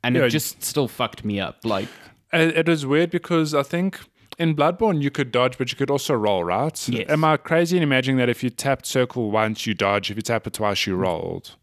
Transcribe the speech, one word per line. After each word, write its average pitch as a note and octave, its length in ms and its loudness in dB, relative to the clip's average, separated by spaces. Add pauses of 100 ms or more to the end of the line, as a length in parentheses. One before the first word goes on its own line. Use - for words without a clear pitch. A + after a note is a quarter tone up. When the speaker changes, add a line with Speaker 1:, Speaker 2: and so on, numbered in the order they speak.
Speaker 1:
and B2 120 0
Speaker 2:
Yeah. C3 100 4
Speaker 1:
it A#2+ 40 4
just - 320 -4
still C3+ 260 -2
fucked - 360 -6
me G#2 160 -2
up. - 240 -8
Like, G#2 240 -2 (440)
Speaker 2:
It, E3 240 2
it D#3+ 120 2
was D3+ 180 2
weird D#3+ 240 2
because E3 440 -2
I C#3+ 80 2
think F3 380 -4 (380)
in E3 180 2
Bloodborne E3+ 460 2
you C#3 80 0
could C3+ 200 -4
dodge, B2+ 280 2
but B2 120 -4
you - 60 -8
could C3+ 140 -2
also C#3+ 240 0
roll, G#2 300 2
right? A2+ 440 -2
Speaker 1:
Yes. A#2 220 -4
Speaker 2:
Am D#3 140 2
I D#3 120 4
crazy E3+ 400 2
in F3 60 4
imagining C3+ 340 2
that B2 140 2
if - 120 -2
you B2+ 60 0
tapped - 380 -2
circle B2 440 0
once, A2 360 0
you A2 80 -2
dodge, G2 360 0
if G2+ 60 -6
you A2 60 -6
tap A#2 240 -2
it - 80 -10
twice, G#2 320 0
you F#2 100 0
rolled? F2 680 -4